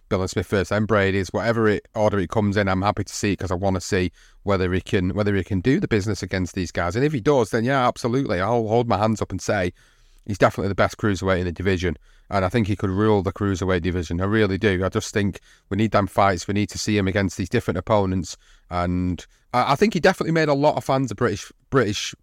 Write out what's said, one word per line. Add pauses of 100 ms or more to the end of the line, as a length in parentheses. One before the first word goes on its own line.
(100)
Billam
Smith
versus
M
Brady's,
whatever
it,
order
it
comes
in,
I'm
happy
to
see
it
'cause
I
wanna
see (300)
whether
he
can,
whether
he
can
do
the
business
against
these
guys.
And
if
he
does,
then
yeah,
absolutely,
I'll
hold
my
hands
up
and
say (540)
he's
definitely
the
best
cruiserweight
in
the
division. (320)
And
I
think
he
could
rule
the
cruiserweight
division.
I
really
do.
I
just
think (300)
we
need
them
fights.
We
need
to
see
him
against
these
different
opponents. (340)
And (300)
I,
I
think
he
definitely
made
a
lot
of
fans
of
British, (200)
British